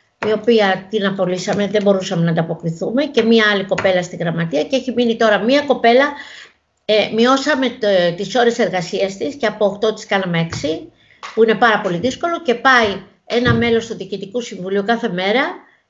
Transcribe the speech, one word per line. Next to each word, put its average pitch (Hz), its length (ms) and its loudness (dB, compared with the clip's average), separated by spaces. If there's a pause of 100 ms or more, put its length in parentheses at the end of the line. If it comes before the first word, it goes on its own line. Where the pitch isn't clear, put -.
(260)
η 214 60 0
οποία 214 580 2
την 202 160 -2
απολύσαμε, 190 600 -2
δεν 208 140 0
μπορούσαμε 190 420 0
να 170 60 2
ανταποκριθούμε, 170 760 -2
και 277 180 0
μία 226 300 4
άλλη 190 120 -2
κοπέλα 185 380 0
στη 175 140 -10
γραμματεία, 170 480 -2
και 269 120 -2
έχει 262 160 -4
μείνει 226 240 0
τώρα 220 220 2
μία 247 220 2
κοπέλα. 262 520 2 (720)
Ε, 214 300 2
μειώσαμε 269 540 2
το, - 180 -4 (300)
τις 196 180 -8
ώρες 233 240 2
εργασίας 190 580 -2
της 285 180 -6
και - 120 -4
από 208 180 0
οκτώ 208 300 0
τις - 120 -16
κάναμε 190 340 -2
έξι, 285 520 -6 (420)
που 220 80 4
είναι 220 120 4
πάρα 214 260 4
πολύ 185 180 -2
δύσκολο, 262 440 -4
και 240 120 0
πάει 233 480 2 (240)
ένα 240 280 0
μέλος 233 320 0
του 220 100 -8
Διοικητικού 196 440 -8
Συμβουλίου 196 460 -4
κάθε 226 220 -2
μέρα 208 460 -2 (360)